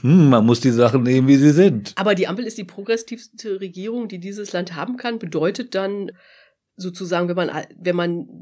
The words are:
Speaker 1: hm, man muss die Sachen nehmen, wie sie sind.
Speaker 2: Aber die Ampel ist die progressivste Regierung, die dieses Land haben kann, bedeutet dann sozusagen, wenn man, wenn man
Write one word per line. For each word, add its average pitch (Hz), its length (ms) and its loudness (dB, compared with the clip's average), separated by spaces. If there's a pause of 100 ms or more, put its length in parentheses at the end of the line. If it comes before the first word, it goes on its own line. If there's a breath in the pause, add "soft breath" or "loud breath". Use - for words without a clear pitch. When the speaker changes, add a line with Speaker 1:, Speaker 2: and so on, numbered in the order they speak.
Speaker 1:
hm, 151 280 6
man 117 160 6
muss 117 140 4
die 131 120 2
Sachen 120 340 4
nehmen, 131 240 2
wie 139 80 8
sie 147 160 6
sind. 151 420 2
Speaker 2:
Aber 196 220 0
die 185 100 -2
Ampel 208 200 -6
ist 220 120 -12
die 202 60 -10
progressivste 220 960 -8
Regierung, 196 480 -10
die 185 100 -14
dieses 202 340 -12
Land 175 220 -6
haben 202 220 -8
kann, 233 240 -8
bedeutet 170 560 -4
dann 196 340 -6 (640 soft breath)
sozusagen, 180 540 -6
wenn 175 80 -6
man, 175 140 -4 (280)
wenn 175 160 -2
man 175 320 -4 (160)